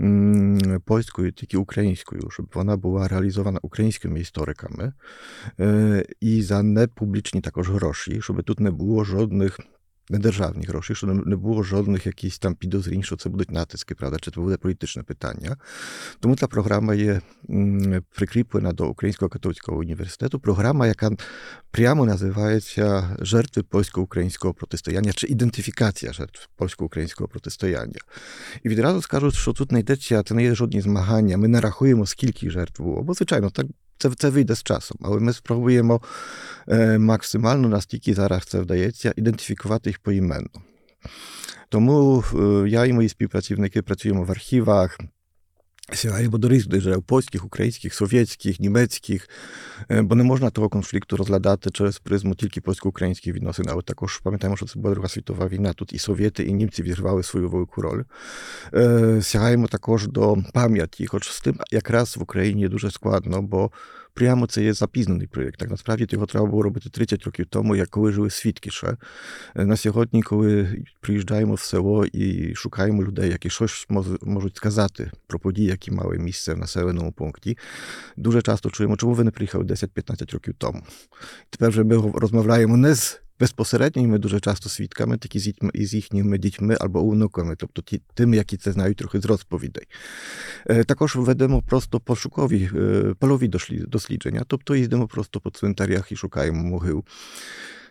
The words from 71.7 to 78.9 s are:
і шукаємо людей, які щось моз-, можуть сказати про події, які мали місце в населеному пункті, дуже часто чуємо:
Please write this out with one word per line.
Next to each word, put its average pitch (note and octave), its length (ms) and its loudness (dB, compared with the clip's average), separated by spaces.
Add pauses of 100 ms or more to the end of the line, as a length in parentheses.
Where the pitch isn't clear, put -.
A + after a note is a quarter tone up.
і F2+ 480 -2
шукаємо G2+ 480 0
людей, F#2+ 280 -2
які E2+ 200 -4
щось - 380 -4
моз-, F#2+ 340 -2
можуть G2 340 -4
сказати G#2 540 -2 (160)
про - 120 -6
події, G2 300 0
які F#2+ 220 -4
мали F2+ 280 -4
місце F2 360 -6
в E2+ 40 -6
населеному F2 540 -4
пункті, - 460 -6 (580)
дуже A#2 260 2
часто A2 280 0
чуємо: G#2 260 0